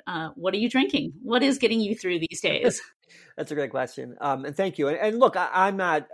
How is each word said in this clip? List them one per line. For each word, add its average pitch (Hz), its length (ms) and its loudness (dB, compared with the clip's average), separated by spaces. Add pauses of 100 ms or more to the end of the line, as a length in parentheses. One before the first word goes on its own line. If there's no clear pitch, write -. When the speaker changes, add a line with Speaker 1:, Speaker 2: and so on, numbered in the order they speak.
Speaker 1:
uh, 160 300 -6
what 185 180 -2
are 196 40 -2
you 233 120 2
drinking? 262 440 0 (100)
What 233 180 0
is 277 160 4
getting 226 220 2
you 214 160 0
through 180 240 -2
these 160 200 -6
days? 170 400 2 (300)
Speaker 2:
<laughs> - 280 -20
That's 151 140 -8
a 151 40 -6
great 139 160 -2
question. 127 500 -6
Um, 135 240 -2
and 143 100 -8
thank 196 220 -2
you. 143 100 2
And, 156 120 0
and 214 200 0
look, 254 160 6
I, 175 160 0
I'm 196 260 2
not, 165 360 0